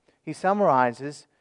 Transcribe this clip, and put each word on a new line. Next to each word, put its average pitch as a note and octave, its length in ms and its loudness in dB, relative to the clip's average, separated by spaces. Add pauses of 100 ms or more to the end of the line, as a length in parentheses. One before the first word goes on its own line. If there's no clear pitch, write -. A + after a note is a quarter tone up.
(220)
He D#3 120 -12
summarizes C#3+ 920 0 (140)